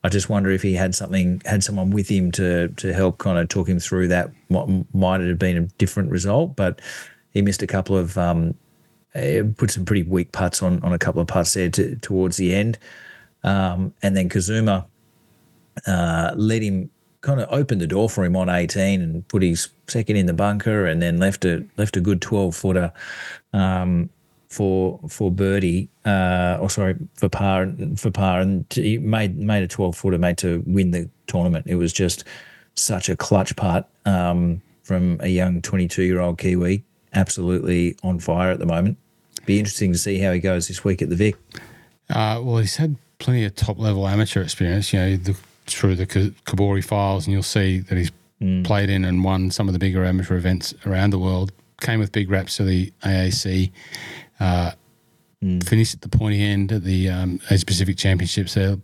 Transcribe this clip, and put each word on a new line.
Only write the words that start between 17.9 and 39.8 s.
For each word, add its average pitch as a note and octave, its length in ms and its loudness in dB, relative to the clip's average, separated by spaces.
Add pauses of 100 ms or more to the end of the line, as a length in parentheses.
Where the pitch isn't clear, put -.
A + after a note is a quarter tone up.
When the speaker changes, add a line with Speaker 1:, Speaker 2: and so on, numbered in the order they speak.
Speaker 1:
for G2 160 0
him F2 120 2
on F#2 120 0
eighteen F#2 540 0
and E2 240 -4
put G2 160 0
his E2+ 280 0 (180)
second A2 260 -2
in F#2+ 120 2
the F2 60 2
bunker G2+ 540 0
and E2 160 0
then E2+ 160 0
left G2 260 0
a, E2+ 220 0 (100)
left G#2 200 -2
a F#2 40 0
good F#2 220 0
twelve F#2+ 320 0
footer, F2+ 380 0 (600)
um, F#2 560 2 (400)
for, F#2+ 600 0
for F#2+ 220 -2
birdie, F#2+ 580 0 (180)
uh, F2+ 540 2
or G2 100 -2
sorry, F#2 240 0 (200)
for G2 140 0
par, F#2+ 420 0 (260)
for G#2+ 140 -2
par, F#2 300 0
and F#2+ 320 0
he A2 260 0
made, G#2+ 380 0
made G2+ 280 0
a F2 40 -4
twelve F2+ 280 -2
footer, F#2 200 0
made F2 220 2
to E2+ 260 -2
win F#2 280 2
the F2 180 -4 (160)
tournament. F2 420 0
It F2+ 60 0
was E2+ 180 0
just F2+ 300 -2 (540)
such - 320 -2
a F#2 80 -2
clutch - 400 0
putt, F2+ 320 0 (180)
um, F2 560 2 (220)
from F2+ 360 0
a - 80 -2
young F2+ 320 2
twenty-two-year-old F2+ 800 0
Kiwi, F2+ 460 0 (300)
absolutely F2 880 0
on F2+ 160 0
fire F2+ 320 0
at - 80 -4
the E2+ 40 -4
moment. E2+ 320 0 (480)
Be G2+ 140 2
interesting G#2 340 0